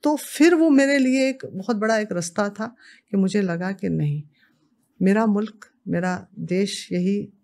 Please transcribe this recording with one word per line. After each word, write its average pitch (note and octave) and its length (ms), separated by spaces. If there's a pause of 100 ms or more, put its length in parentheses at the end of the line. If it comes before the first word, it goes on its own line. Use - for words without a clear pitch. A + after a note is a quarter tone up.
तो D4 120
फिर E4 400
वो D#4+ 140
मेरे C#4 280
लिए C4 320
एक C4 160
बहुत F#3+ 320
बड़ा A3 200
एक G#3+ 140
रास्ता F#3 380
था A3 260 (360)
कि G3+ 60
मुझे G3 240
लगा F3+ 300
कि F#3+ 180
नहीं, D3+ 340 (800)
मेरा G3+ 240
मुल्क, G#3 400 (220)
मेरा F3+ 400 (120)
देश F#3 520
यही F#3+ 420 (100)